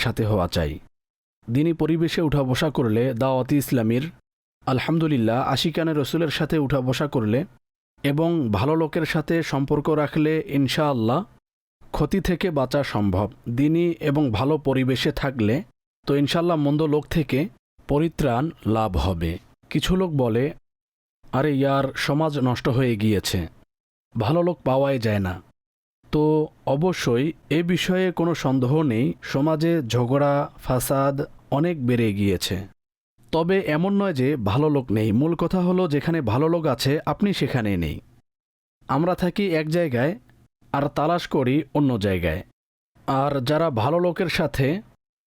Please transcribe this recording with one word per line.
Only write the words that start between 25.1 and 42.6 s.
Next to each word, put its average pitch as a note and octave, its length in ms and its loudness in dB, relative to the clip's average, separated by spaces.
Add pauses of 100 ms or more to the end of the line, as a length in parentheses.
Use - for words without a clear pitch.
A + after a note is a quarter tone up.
না।" F#2 240 -4 (720)
তো D#3 360 2 (180)
অবশ্যই C#3+ 640 0 (180)
এ D#3 120 0
বিষয়ে F3+ 500 0
কোনো E3+ 220 0
সন্দেহ C3+ 480 0
নেই, C3+ 400 0
সমাজে D#3 600 0
ঝগড়া, C3+ 760 0
ফাসাদ C3+ 640 0 (280)
অনেক D3 360 -2
বেড়ে A#2 260 2
গিয়েছে। G2 540 -2 (640)
তবে E3+ 280 2
এমন F#3+ 420 0
নয় G3 100 0
যে C3+ 240 0
ভালো B2 340 0
লোক C#3 220 0
নেই, A2 200 2
মূল D3 220 2
কথা E3+ 260 0
হলো F3+ 280 2
যেখানে D#3+ 320 0
ভালো C3 280 0
লোক E3+ 180 0
আছে C#3 400 0
আপনি F#3+ 260 0
সেখানে A2 440 -2
নেই। E2+ 240 -4 (880)
আমরা E3+ 260 0
থাকি F#3+ 360 -2
এক D#3 180 0
জায়গায় D#3 500 0 (540)
আর C#3 160 -2
তালাশ E3 400 -2
করি C3+ 340 0 (120)
অন্য C3 260 2
জায়গায়। F#2 440 -2 (600)